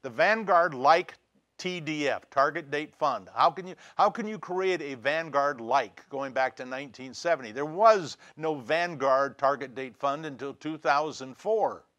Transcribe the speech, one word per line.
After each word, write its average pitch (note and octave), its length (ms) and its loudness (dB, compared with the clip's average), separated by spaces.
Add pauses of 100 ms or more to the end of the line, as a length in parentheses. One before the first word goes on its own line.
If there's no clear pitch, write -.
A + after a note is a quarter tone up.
The C3+ 60 -8
Vanguard F3+ 640 2
like D3 420 4 (440)
T F3+ 200 -6
D D3+ 300 -2
F, G#2+ 220 -4
Target D3 400 0
Date D3 240 -6
Fund. B2 380 -4
How D3 180 4
can F3+ 160 -12
you, F3+ 80 -14 (200)
how G3+ 140 4
can G#3 180 -6
you G#3+ 120 -8
create F#3 420 -2
a C#3+ 140 -8
Vanguard C#3+ 640 -2
like A#2 480 -2
going C3+ 240 -8
back C3 220 0
to C3 100 -12
nineteen C3 480 -12
seventy? C3+ 380 -2
There C3 120 -6
was F3+ 540 2 (200)
no D#3 180 -4
Vanguard C#3 840 0
Target C3+ 380 0
Date B2+ 200 -10
Fund C#3+ 300 -4
until C#3 300 -10
two D#3 240 -10
thousand C#3+ 580 0
four. E3+ 460 -2 (160)